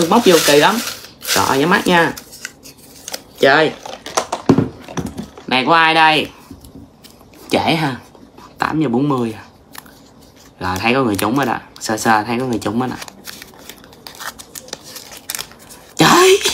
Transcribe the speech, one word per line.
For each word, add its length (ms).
bóc 160
vô 120
kỳ 100
lắm. 220
Rồi, 240
nhắm 120
mắt 160
nha. 260
Chơi. 320
Này 180
của 80
ai 220
đây? 340
Trễ 80
ha. 380
Tám 220
giờ 80
bốn 200
mươi 280
à. 60
Rồi, 180
thấy 160
có 80
người 140
trúng 200
rồi 100
đó. 120
Sơ 160
sơ 300
thấy 120
có 60
người 140
trúng 220
rồi 80
nè. 80
Trời. 440